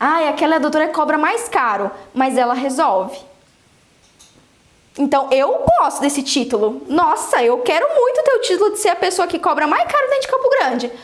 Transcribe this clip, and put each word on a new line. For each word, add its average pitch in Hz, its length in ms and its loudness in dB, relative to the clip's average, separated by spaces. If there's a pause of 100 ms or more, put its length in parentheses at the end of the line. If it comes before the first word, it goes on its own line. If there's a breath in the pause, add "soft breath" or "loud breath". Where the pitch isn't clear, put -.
"Ai, 311 280 2
aquela 302 260 0
é - 20 2
a 311 40 2
doutora 302 280 0
que 320 60 -6
cobra 311 220 0
mais 359 320 -2
caro, 240 420 0 (220 loud breath)
mas 262 240 0
ela 240 180 2
resolve." 262 760 -2 (1700)
Então, 277 320 0
eu 277 340 2 (140)
gosto 294 220 0
desse 285 220 -2
título. 240 680 -2
Nossa, 311 540 0
eu 247 160 2
quero 339 360 0
muito 508 280 2
ter 554 100 4
o 494 80 2
título 381 320 0
de 415 60 -8
ser - 120 0
a 339 60 0
pessoa 370 320 -2
que 349 100 -6
cobra 311 280 0
mais 494 240 0
caro 539 200 0
dentro 539 120 0
de - 60 -8
Campo 523 220 0
Grande, 254 420 0 (120)